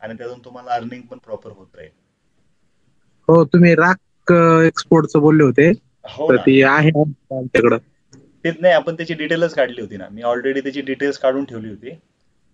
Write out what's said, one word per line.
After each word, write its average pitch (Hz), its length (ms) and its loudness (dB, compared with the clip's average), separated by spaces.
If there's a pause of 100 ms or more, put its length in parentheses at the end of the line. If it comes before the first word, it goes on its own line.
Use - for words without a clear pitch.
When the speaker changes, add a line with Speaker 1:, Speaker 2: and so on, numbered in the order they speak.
Speaker 1:
आणि 110 140 -16
त्यातून 120 240 -16
तुम्हाला 123 320 -16
earning 120 320 -8
पण 123 160 -20
proper 110 320 -18
होत 95 240 -20
राहील. 80 160 -20 (1400)
Speaker 2:
हो, 165 160 4
तुम्ही 170 300 4
राख, 170 200 2 (380)
अ, 165 300 4
एक्सपोर्टचं 160 560 0
बोलले 156 240 4
होते, 143 300 4 (320)
Speaker 1:
हो 151 240 -10
Speaker 2:
तर 131 60 4
Speaker 1:
ना. 117 80 0
Speaker 2:
ती 135 200 4
आहे 147 260 2
आमच्याकडं. 131 880 -2 (680)
Speaker 1:
तेच 170 160 -4
नाही, 175 140 2
आपण 160 200 -2
त्याची 165 200 -10
डिटेलच 165 400 -4
काढली 123 260 -4
होती 104 160 -14
ना, 92 160 -16
मी 110 100 -18
already 123 400 -4
त्याची 135 180 -10
details 135 380 -6
काढून 135 260 -2
ठेवली 113 240 -14
होती, 107 220 -18 (640)